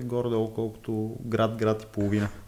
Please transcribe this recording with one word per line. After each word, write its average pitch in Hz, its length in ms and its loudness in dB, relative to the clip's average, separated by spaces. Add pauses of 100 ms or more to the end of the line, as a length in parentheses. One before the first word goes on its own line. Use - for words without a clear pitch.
горе-долу 120 500 0
колкото 110 640 -4 (100)
град, 113 300 2
град 110 280 2
и - 20 -16
половина 104 420 2 (200)